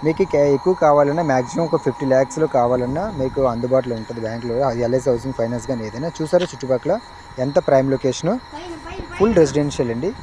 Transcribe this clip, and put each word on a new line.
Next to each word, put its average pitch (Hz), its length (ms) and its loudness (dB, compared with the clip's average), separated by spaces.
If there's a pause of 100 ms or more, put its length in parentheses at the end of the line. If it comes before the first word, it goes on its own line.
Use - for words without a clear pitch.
మీకు 160 260 2
కే-, 143 240 4
ఎక్కువ 180 180 2 (120)
కావాలన్నా 147 360 4 (120)
మ్యాక్సిమం 127 340 0
ఒక 165 160 0
ఫిఫ్టీ 139 280 -2
ల్యాక్స్లో 135 340 2 (100)
కావాలన్నా 123 460 0 (180)
మీకు 131 200 -2 (120)
అందుబాటులో 123 480 0
ఉంటుంది 117 260 -10
బ్యాంక్ 117 220 -6
లోన్, 117 220 0
అది 117 160 -2
ఎల్ఐసి 127 240 0
హౌసింగ్ 123 280 -2
ఫైనాన్స్ 117 320 -4
కానీ 120 180 -4
ఏదైనా. 120 200 -6 (100)
చూసారా 175 340 0
చుట్టుపక్కల 131 420 -2 (500)
ఎంత 143 140 2 (100)
ప్రైమ్ 135 260 4
లొకేషన్, 135 380 -2 (840)
ఫుల్ 214 220 2
రెసిడెన్షియల్ 143 540 2
అండి. 139 160 -4 (120)